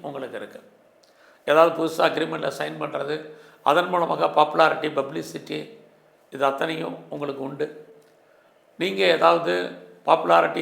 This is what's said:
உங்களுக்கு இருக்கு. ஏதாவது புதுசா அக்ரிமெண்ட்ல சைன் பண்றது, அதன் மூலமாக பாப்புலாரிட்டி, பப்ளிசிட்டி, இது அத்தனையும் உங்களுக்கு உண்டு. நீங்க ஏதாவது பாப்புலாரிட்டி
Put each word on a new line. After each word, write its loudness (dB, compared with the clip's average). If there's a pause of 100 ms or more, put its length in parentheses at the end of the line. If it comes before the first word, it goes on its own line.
உங்களுக்கு -12
இருக்கு. -16 (720)
ஏதாவது 4
புதுசா -2
அக்ரிமெண்ட்ல 0
சைன் -8
பண்றது, -6 (320)
அதன் 4
மூலமாக 0
பாப்புலாரிட்டி, 2
பப்ளிசிட்டி, -8 (520)
இது -2
அத்தனையும் -2 (120)
உங்களுக்கு -8
உண்டு. -10 (800)
நீங்க -2
ஏதாவது 2 (360)
பாப்புலாரிட்டி 2